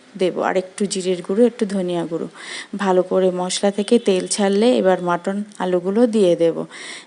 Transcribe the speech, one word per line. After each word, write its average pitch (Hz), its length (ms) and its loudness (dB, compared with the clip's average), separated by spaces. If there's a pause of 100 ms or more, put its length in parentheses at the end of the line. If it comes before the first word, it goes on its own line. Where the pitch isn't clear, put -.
(160)
দেব, 180 260 0
আর - 160 0
একটু - 280 -4
জিরের 185 360 -4
গুঁড়ো, 202 240 0
একটু 233 200 0
ধনিয়া 180 400 -2
গুঁড়ো। 165 220 -6 (480)
ভালো 190 280 2
করে 185 280 2
মশলা 180 400 -2
থেকে 202 280 0
তেল 185 280 2
ছাড়লে 202 400 2 (100)
এবার 185 260 2
মটন 175 340 -2 (220)
আলুগুলো 185 480 0
দিয়ে 208 280 4
দেব। 165 220 2 (500)